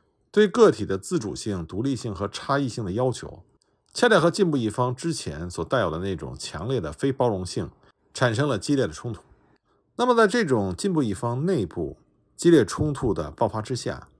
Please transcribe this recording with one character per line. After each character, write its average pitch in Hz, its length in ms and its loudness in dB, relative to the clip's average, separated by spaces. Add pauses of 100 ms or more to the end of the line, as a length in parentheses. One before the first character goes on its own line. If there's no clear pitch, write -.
(300)
对 208 180 6
个 214 220 8
体 107 140 -2
的 95 140 -2
自 170 200 -4
主 104 180 -6
性、 90 300 -6
独 87 160 -6
立 135 120 -2
性 110 200 -6
和 101 120 -4
差 139 320 -2
异 139 100 -2
性 113 160 -8
的 90 80 -6
要 123 200 0
求， - 320 -14 (480)
恰 - 160 4
恰 214 100 8
和 160 120 4
进 180 200 2
步 147 60 2
一 113 120 0
方 127 260 -2
之 165 180 -4
前 85 380 -8
所 85 140 -6
带 127 160 0
有 87 100 0
的 78 80 -4
那 95 180 -4
种 67 200 -10
强 80 300 -10
烈 127 140 -2
的 76 100 -6
非 139 220 0
包 127 160 0
容 95 160 -2
性 90 260 -6 (420)
产 117 220 2
生 143 140 0
了 113 100 0
激 143 160 -2
烈 127 120 2
的 78 60 -6
冲 113 200 -10
突。 - 100 -14 (760)
那 240 100 0
么 247 80 6
在 226 120 8
这 220 200 2
种 101 280 0
进 196 180 -2
步 156 100 2
一 107 100 0
方 120 320 -4
内 156 220 0
部 - 320 -8 (380)
激 170 140 4
烈 143 140 8
冲 151 280 -2
突 120 200 -2
的 78 180 -6
爆 110 160 -2
发 107 140 -4
之 120 160 -6
下， - 320 -8 (120)